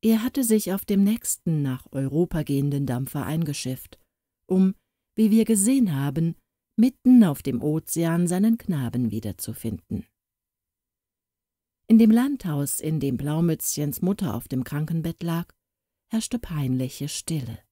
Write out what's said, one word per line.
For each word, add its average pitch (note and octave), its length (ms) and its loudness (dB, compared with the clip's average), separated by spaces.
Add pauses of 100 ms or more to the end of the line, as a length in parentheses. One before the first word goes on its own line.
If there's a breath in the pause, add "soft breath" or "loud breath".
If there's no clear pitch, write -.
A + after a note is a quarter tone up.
Er A3 200 2
hatte B3+ 220 -2
sich A3 280 2
auf G3 120 -4
dem G3 180 2
nächsten G3 600 -2
nach C3 300 -4
Europa D3 500 -2
gehenden C#3 420 -2
Dampfer C3+ 400 -6
eingeschifft, D3 760 -6 (480)
um, F#3+ 280 2 (400)
wie A3 160 2
wir A3 160 4
gesehen A3 480 2
haben, C#3+ 420 -2 (400)
mitten B3 480 6
auf D3+ 180 0
dem A#2+ 200 -4
Ozean E3 640 0
seinen G3+ 320 2
Knaben B2 520 -2
wiederzufinden. - 960 -8 (1800)
In A3 120 8
dem A3 120 8
Landhaus, A3 720 0
in D#3 200 -2
dem C#3 160 -2
Blaumützchens D3 840 -2
Mutter F#3 320 -2
auf C3+ 120 -8
dem B2+ 160 -4
Krankenbett D#3 600 -6
lag, E3+ 260 -4 (600)
herrschte A3+ 280 -4
peinliche C3+ 680 -4
Stille. B2+ 500 -8 (140)